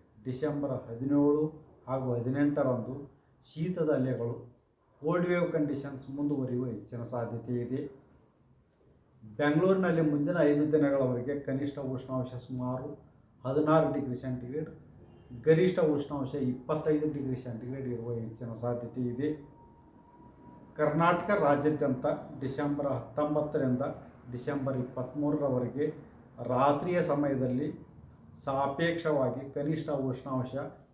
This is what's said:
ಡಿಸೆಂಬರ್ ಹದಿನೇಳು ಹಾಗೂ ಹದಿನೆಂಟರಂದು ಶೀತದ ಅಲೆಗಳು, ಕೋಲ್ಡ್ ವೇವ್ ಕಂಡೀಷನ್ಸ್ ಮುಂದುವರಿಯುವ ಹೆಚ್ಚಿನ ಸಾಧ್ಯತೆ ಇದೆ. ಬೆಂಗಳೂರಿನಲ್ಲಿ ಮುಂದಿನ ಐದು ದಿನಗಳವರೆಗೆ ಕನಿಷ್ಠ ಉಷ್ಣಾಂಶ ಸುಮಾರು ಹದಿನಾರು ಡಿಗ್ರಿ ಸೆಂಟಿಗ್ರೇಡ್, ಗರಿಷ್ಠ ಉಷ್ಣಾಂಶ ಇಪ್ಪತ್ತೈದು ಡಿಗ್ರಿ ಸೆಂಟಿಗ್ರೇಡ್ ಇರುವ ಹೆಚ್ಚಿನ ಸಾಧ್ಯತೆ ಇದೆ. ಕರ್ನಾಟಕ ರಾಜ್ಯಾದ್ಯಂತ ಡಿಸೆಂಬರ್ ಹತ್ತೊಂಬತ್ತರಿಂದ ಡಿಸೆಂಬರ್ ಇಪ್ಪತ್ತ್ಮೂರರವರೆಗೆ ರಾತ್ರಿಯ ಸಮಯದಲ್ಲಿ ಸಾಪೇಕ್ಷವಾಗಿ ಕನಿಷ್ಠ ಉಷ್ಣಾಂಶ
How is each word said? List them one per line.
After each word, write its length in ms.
ಡಿಸೆಂಬರ್ 480
ಹದಿನೇಳು 920
ಹಾಗೂ 260
ಹದಿನೆಂಟರಂದು 960
ಶೀತದ 360
ಅಲೆಗಳು, 640
ಕೋಲ್ಡ್ 280
ವೇವ್ 240
ಕಂಡೀಷನ್ಸ್ 580
ಮುಂದುವರಿಯುವ 560
ಹೆಚ್ಚಿನ 360
ಸಾಧ್ಯತೆ 520
ಇದೆ. 460
ಬೆಂಗಳೂರಿನಲ್ಲಿ 680
ಮುಂದಿನ 380
ಐದು 320
ದಿನಗಳವರೆಗೆ 680
ಕನಿಷ್ಠ 380
ಉಷ್ಣಾಂಶ 560
ಸುಮಾರು 640
ಹದಿನಾರು 460
ಡಿಗ್ರಿ 240
ಸೆಂಟಿಗ್ರೇಡ್, 540
ಗರಿಷ್ಠ 340
ಉಷ್ಣಾಂಶ 560
ಇಪ್ಪತ್ತೈದು 800
ಡಿಗ್ರಿ 240
ಸೆಂಟಿಗ್ರೇಡ್ 520
ಇರುವ 240
ಹೆಚ್ಚಿನ 420
ಸಾಧ್ಯತೆ 460
ಇದೆ. 340
ಕರ್ನಾಟಕ 680
ರಾಜ್ಯಾದ್ಯಂತ 640
ಡಿಸೆಂಬರ್ 460
ಹತ್ತೊಂಬತ್ತರಿಂದ 960
ಡಿಸೆಂಬರ್ 460
ಇಪ್ಪತ್ತ್ಮೂರರವರೆಗೆ 1080
ರಾತ್ರಿಯ 600
ಸಮಯದಲ್ಲಿ 840
ಸಾಪೇಕ್ಷವಾಗಿ 1120
ಕನಿಷ್ಠ 340
ಉಷ್ಣಾಂಶ 640